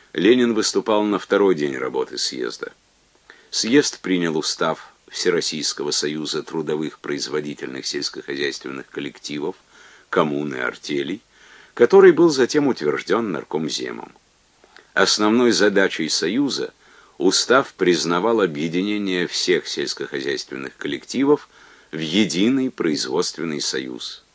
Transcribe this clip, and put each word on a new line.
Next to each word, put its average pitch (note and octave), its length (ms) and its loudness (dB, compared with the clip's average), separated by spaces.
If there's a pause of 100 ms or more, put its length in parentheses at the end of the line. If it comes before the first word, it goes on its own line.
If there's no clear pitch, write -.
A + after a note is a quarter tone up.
(140)
Ленин A#2 400 4
выступал G#2+ 520 0
на G#2 120 0
второй G2 380 2
день D2 200 -2
работы B1+ 440 -6
съезда. B1 520 -8 (760)
Съезд - 520 2
принял F2 360 0
устав - 560 -4 (140)
Всероссийского D#2 840 -2
союза D2+ 540 -4
трудовых D#2 560 -6
производительных C#2 880 -8
сельскохозяйственных C#2 1040 -8
коллективов, D2 640 -8 (560)
коммун D2+ 420 0
и B1+ 60 -6
артелей, C#2+ 640 -6 (520)
который F#3+ 360 10
был E3 180 6
затем C#3+ 380 2
утверждён F2+ 640 -2
наркомземом. B1+ 800 -6 (840)
Основной A2 580 4
задачей F#2+ 560 2
союза G2+ 640 -2 (460)
устав G2+ 560 2
признавал F2+ 680 2
объединение F2+ 840 -2
всех E2 420 0
сельскохозяйственных C2+ 1080 -8
коллективов C#3 720 0 (420)
в D#2+ 60 -8
единый G2+ 720 2
производственный D#2 880 -2
союз C2 640 -8 (100)